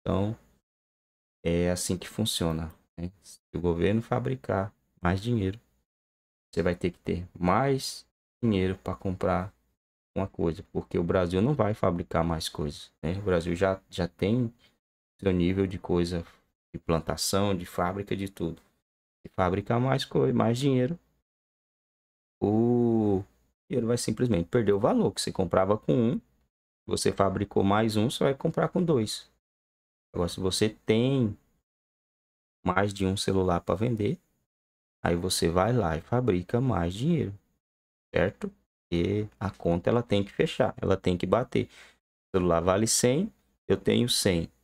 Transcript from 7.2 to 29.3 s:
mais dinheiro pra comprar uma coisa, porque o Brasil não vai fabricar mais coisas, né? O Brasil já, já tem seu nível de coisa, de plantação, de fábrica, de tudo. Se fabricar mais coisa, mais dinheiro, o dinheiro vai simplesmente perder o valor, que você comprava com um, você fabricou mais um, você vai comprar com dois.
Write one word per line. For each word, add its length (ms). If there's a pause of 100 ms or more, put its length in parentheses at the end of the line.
mais 680 (380)
dinheiro 400
pra 140
comprar 580 (600)
uma 100
coisa, 460
porque 260
o 60
Brasil 360
não 140
vai 200
fabricar 500
mais 240
coisas, 420 (100)
né? 120
O 100
Brasil 320
já, 340
já 200
tem 440 (680)
seu 100
nível 340
de 140
coisa, 480 (480)
de 60
plantação, 760
de 80
fábrica, 520
de 120
tudo. 320 (640)
Se 120
fabricar 420
mais 260
coisa, 300
mais 240
dinheiro, 400 (1400)
o 800 (480)
dinheiro 160
vai 100
simplesmente 520
perder 240
o 80
valor, 320
que 80
você 100
comprava 480
com 140
um, 280 (640)
você 280
fabricou 500
mais 340
um, 140
você 140
vai 100
comprar 360
com 120
dois. 480 (840)